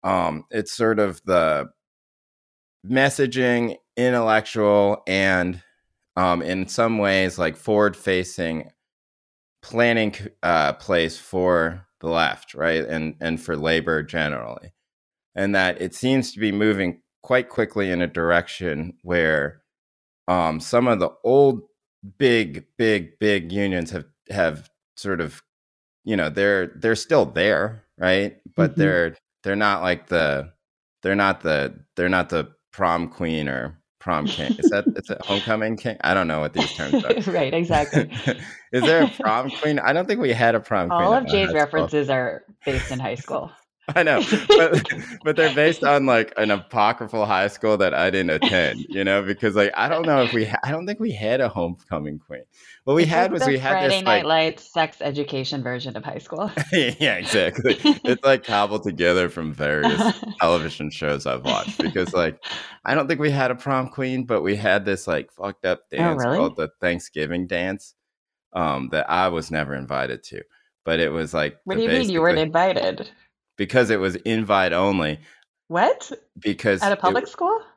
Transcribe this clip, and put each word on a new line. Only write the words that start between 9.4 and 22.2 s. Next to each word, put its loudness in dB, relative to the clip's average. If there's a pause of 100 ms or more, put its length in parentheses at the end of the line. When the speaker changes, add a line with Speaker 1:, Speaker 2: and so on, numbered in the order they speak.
Speaker 1:
planning 0
c-, -14 (140)
uh, 2
place -2
for 0 (140)
the -6
left, -2
right, -2
and, -6
and -4
for -6
labor -2
generally, -6 (600)
and -2
that 0
it -6
seems 0
to -12
be 0
moving 0 (220)
quite 0
quickly -2
in 0
a 0
direction -2
where, 0 (680)
um, 0
some 0
of 2
the 0 (140)
old 4 (560)
big, 0 (100)